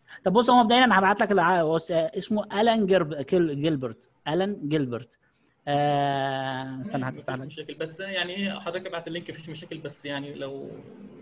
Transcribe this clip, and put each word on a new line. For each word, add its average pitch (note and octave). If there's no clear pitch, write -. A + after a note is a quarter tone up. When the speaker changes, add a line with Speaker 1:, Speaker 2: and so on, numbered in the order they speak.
Speaker 1:
طب F#3
بص A#3+
هو B3
مبدئيًا A#3+
أنا G#3
هبعت G3
لك G3+
الع-، F3
بص، D#3+
آه، E3
اسمه G3+
ألان A3+
جيرب-، D#3+
كيل-، E3+
جيلبرت، C#3+
ألان F3+
جيلبرت. B2+
آه، C3+
استنى B2+
Speaker 2:
مفيش C3
Speaker 1:
هتفتح C3
لك. B2+
Speaker 2:
مشاكل، C#3+
بس D#3+
يعني F#3
ايه، G3
حضرتك F3+
ابعت E3
اللينك، E3+
مفيش D#3+
مشاكل، D#3+
بس -
يعني C#3+
لو C#3